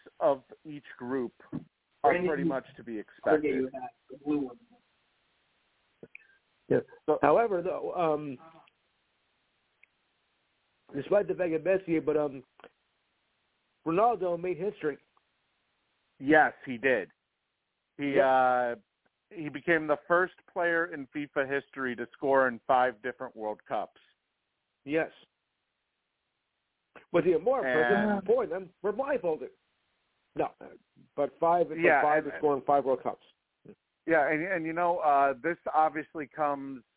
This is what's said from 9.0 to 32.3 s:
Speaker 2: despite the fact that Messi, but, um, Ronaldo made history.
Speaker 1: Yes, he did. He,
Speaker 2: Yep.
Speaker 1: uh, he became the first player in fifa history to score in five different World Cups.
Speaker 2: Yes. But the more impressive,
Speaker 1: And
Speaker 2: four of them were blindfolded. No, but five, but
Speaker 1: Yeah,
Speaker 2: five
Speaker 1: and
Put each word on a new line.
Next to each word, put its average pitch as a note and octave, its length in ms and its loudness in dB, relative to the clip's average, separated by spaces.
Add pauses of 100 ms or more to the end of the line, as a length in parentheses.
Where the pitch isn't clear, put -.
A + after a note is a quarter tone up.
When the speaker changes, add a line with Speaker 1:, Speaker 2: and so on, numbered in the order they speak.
Speaker 2:
despite F3 340 0
the F3+ 60 -4
fact F3+ 180 -2
that D#3 120 -2
Messi, E3+ 380 0
but, D3+ 140 0
um, C#3 260 -2 (1400)
Ronaldo F3+ 540 2
made F3+ 160 -4
history. D#3 400 -6 (1200)
Speaker 1:
Yes, C#3+ 340 4 (120)
he B2 140 -8
did. A2 320 0 (880)
He, C#3 160 -4
Speaker 2:
Yep. C#3 100 6
Speaker 1:
uh, B2+ 500 2 (560)
he E3 180 -10
became D#3 380 -2
the D3 200 0
first F3 280 2 (180)
player E3+ 420 -2
in C#3+ 140 -12
fifa C#3+ 400 -4
history C3+ 480 -4
to A#2 160 -8
score C3+ 360 2
in A#2 180 -6
five B2+ 360 2
different B2+ 340 -10
World G#2+ 320 -8
Cups. G#2+ 320 -8 (840)
Speaker 2:
Yes. D3+ 260 -2 (2000)
But E3+ 120 2
the E3+ 140 4
more A#3+ 200 2
impressive, A#2+ 500 2
Speaker 1:
And G3+ 160 -2
Speaker 2:
four A3+ 200 2
of D#3 60 -8
them F3+ 180 -8 (140)
were G3+ 100 -2
blindfolded. F#3+ 580 -4 (840)
No, D3+ 140 -2 (640)
but C#3+ 240 -2
five, E3+ 280 4
but D#3 120 -8
Speaker 1:
Yeah, D#3+ 200 6
Speaker 2:
five D3+ 240 2
Speaker 1:
and C#3+ 80 -8